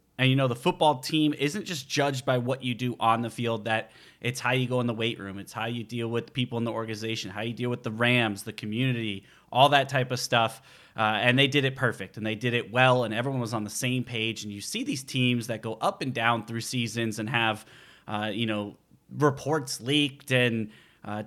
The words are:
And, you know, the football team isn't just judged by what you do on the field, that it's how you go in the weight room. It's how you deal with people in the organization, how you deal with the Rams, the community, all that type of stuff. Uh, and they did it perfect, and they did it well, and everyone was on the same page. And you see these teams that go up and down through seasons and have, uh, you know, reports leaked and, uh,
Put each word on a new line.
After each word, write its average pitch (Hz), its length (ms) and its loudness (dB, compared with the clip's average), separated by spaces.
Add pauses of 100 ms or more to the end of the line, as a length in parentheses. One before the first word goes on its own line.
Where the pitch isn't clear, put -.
(180)
And, 131 100 4
you 131 80 4
know, 135 120 4
the 120 80 0
football 156 420 2
team 151 400 2
isn't 151 260 -2
just 156 240 -8
judged 139 380 0
by 127 120 4
what 123 240 -2
you 123 120 -2
do 123 260 -2
on 113 220 4
the 117 80 -4
field, 113 360 -2
that 110 260 -2 (280)
it's 120 200 -4
how 123 100 2
you 127 160 2
go 123 140 0
in 120 60 0
the 120 60 0
weight 113 260 -2
room. 98 200 -8
It's 98 140 -14
how 113 140 -4
you 120 180 -6
deal 117 240 -4
with 117 240 -4
people 123 260 -2
in 117 60 0
the 113 80 -2
organization, 110 580 -6
how 98 100 -8
you 117 140 -4
deal 120 160 -2
with 123 140 -4
the 120 60 -4
Rams, 117 520 2
the 110 100 -10
community, 113 720 -2 (260)
all 135 200 6
that 139 180 4
type 131 220 0
of 123 100 -2
stuff. 117 400 2 (340)
Uh, - 80 -2 (200)
and 123 160 6
they 139 80 6
did 139 180 2
it 131 100 -2
perfect, 113 440 -2
and 107 80 -6
they 110 80 -2
did 117 180 -2
it 107 180 -2
well, 127 340 6
and 107 100 -4
everyone 127 260 -2
was 117 140 -4
on 107 100 -2
the 101 60 -6
same 127 340 -2
page. 113 380 -4
And 104 100 -8
you 101 80 -8
see 214 220 -6
these 151 220 -4
teams 123 420 0
that 110 160 -6
go 110 120 -6
up 147 280 -4
and 131 100 -4
down 113 320 2
through 113 160 -6
seasons 113 580 -2
and 110 120 -6
have, 113 340 0 (420)
uh, 107 240 -4
you 110 160 -2
know, 104 300 -4 (400)
reports 135 640 0
leaked 139 520 -2
and, 113 380 2 (320)
uh, 107 240 -8